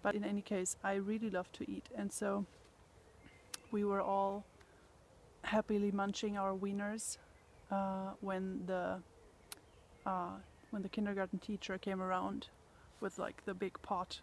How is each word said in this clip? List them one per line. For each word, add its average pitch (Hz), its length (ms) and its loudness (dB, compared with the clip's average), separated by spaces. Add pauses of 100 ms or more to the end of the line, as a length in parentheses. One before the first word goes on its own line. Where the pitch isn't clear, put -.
But 202 120 4
in 208 100 0
any 202 160 0
case, 190 420 0
I 196 120 2
really 214 340 0
loved 185 280 -2
to - 140 -4
eat, 190 140 -4 (100)
and 202 160 -2
so 202 360 0 (1200)
we 208 140 2
were 196 160 4
all 196 460 2 (960)
happily 208 480 4
munching 202 480 0
our 196 160 2
wieners, 202 640 -2 (520)
uh, 190 420 0 (100)
when 190 420 0
the, 185 360 0 (1040)
uh, 185 300 0 (340)
when 214 100 -2
the 185 80 -2
kindergarten 196 500 2
teacher 196 380 -2
came 190 240 0
around 185 460 0 (560)
with, 196 160 -2
like, - 260 -4
the 202 80 -2
big 185 300 -4
pot - 400 -2